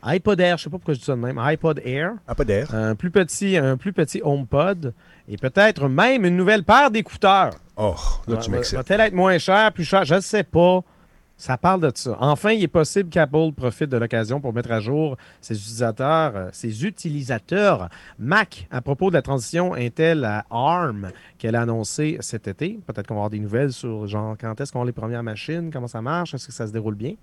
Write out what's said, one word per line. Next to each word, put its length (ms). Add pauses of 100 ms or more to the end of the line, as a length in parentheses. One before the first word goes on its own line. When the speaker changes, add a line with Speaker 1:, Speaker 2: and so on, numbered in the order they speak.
Speaker 1:
iPod 380
Air, 180
je 60
sais 60
pas 80
pourquoi 160
je 60
dis 40
ça 100
de 60
même, 180
iPod 460
Air. 280 (160)
Speaker 2:
iPod 220
Air. 240
Speaker 1:
Un 200
plus 160
petit, 460
un 200
plus 160
petit 300
HomePod 720 (360)
et 80
peut-être 520
même 360
une 120
nouvelle 280
paire 260
d'écouteurs. 640 (220)
Speaker 2:
Oh, 180 (320)
là, 100
Speaker 1:
Va, 40
Speaker 2:
tu 100
Speaker 1:
va, 60
Speaker 2:
m'excites. 200
Speaker 1:
va-t-elle 240
être 140
moins 240
chère, 340
plus 120
chère ? 200
Je 120
ne 40
sais 240
pas. 360 (560)
Ça 200
parle 240
de 140
ça. 260
Enfin, 320
il 100
est 60
possible 400
qu'Apple 480
profite 320
de 80
l'occasion 460
pour 100
mettre 200
à 80
jour 360 (240)
ses 160
utilisateurs, 800
euh, 160
ses 320
utilisateurs 1040 (300)
Mac 520
à 120
propos 260
de 60
la 80
transition 500
Intel 540
à 240
arm 580 (300)
qu'elle 180
a 60
annoncée 580
cet 260
été. 400
Peut-être 200
qu'on 80
va 60
avoir 100
des 100
nouvelles 320
sur, 340
genre, 320
quand 220
est-ce 100
qu'on 120
a 20
les 80
premières 300
machines, 500
comment 160
ça 140
marche, 320
est-ce 120
que 60
ça 140
se 60
déroule 220
bien ? 280